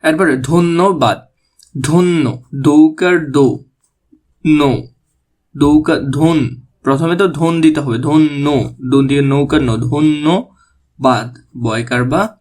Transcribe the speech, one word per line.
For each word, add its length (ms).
এরপরে 240
ধন্যবাদ, 680
ধন্য, 380
দৌকার 480
দো, 120
নো, 260
দৌকার 440
ধন, 220
প্রথমে 360
তো 40
ধন 140
দিতে 200
হবে, 120
ধন্য, 380
দন 180
দিয়ে 220
নৌকার 360
ন, 20
ধন্যবাদ, 1400
বয়কার 380
বা 100